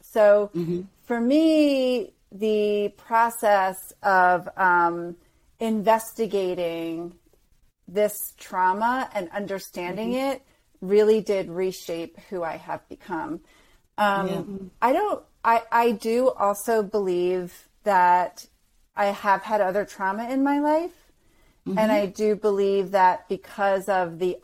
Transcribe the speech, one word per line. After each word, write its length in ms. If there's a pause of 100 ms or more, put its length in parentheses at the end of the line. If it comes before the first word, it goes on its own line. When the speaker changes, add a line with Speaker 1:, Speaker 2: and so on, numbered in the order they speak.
Speaker 1:
So 500
Speaker 2:
Mm-hmm. 280 (220)
Speaker 1:
for 160
me, 920 (200)
the 640
process 960 (100)
of, 540
um, 600 (760)
investigating 1200 (720)
this 520
trauma 760
and 160
understanding 840
Speaker 2:
Mm-hmm. 200
Speaker 1:
it 100 (380)
really 400
did 280
reshape 720 (120)
who 120
I 140
have 320
become. 520 (580)
Um, 300
Speaker 2:
Yeah. 140 (400)
Speaker 1:
I 100
don't, 300 (220)
I, 180 (100)
I 200
do 380
also 520
believe 880 (160)
that 600 (500)
I 100
have 360
had 180
other 240
trauma 460
in 120
my 180
life. 320 (720)
Speaker 2:
Mm-hmm. 120
Speaker 1:
And 140
I 140
do 300
believe 540
that 380
because 600
of 300
the 260